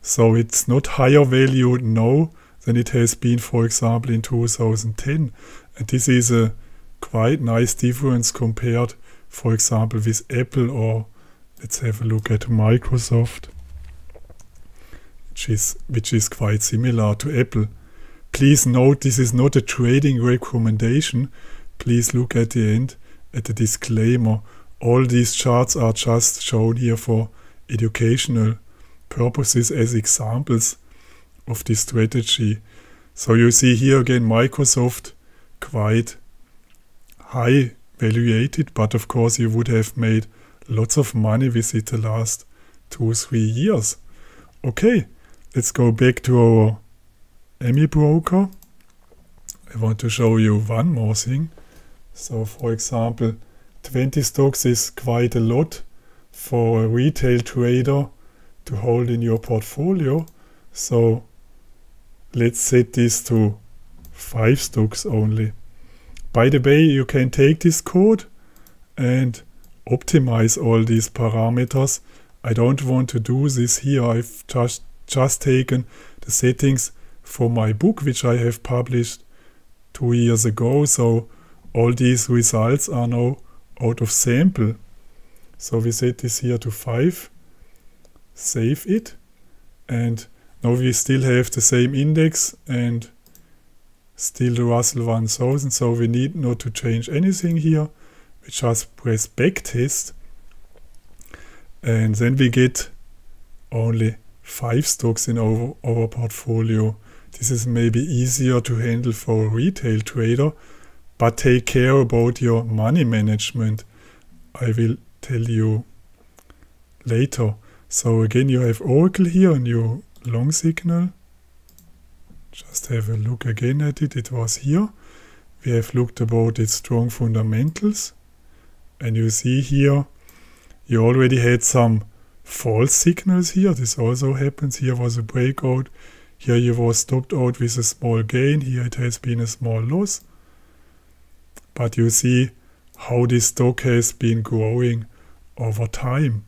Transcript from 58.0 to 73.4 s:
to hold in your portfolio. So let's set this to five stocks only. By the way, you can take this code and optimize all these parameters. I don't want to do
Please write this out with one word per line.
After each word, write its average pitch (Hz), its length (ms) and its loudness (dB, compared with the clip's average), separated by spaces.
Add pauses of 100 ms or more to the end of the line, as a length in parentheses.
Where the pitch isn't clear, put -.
to 120 120 -8
hold 120 340 0
in 117 120 -2
your 113 160 0
portfolio. 147 840 -2 (480)
So 117 520 0 (1120)
let's 120 260 0
set 123 320 2
this 120 320 0
to 110 340 2 (540)
five 117 480 0
stocks - 440 -2
only. 110 480 0 (800)
By 120 180 4
the 135 100 4
way, 143 220 6
you 139 220 4
can 131 260 0
take 143 300 4
this 165 200 2
code 196 440 2 (720)
and 127 440 0 (500)
optimize 120 720 2
all 113 220 4
these 113 240 0
parameters. 120 920 0 (440)
I 117 80 -2
don't 131 320 2
want 127 260 0
to 117 100 -2
do 131 280 0